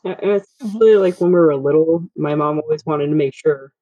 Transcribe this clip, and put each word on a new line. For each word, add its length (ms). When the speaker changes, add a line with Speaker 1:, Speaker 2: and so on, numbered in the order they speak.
Speaker 1:
Yeah, 180
and 100
Speaker 2:
Mm-hmm. 200
Speaker 1:
especially, 160
like, 220
when 120
we 80
were 160
little, 600
my 200
mom 240
always 260
wanted 220
to 80
make 180
sure 380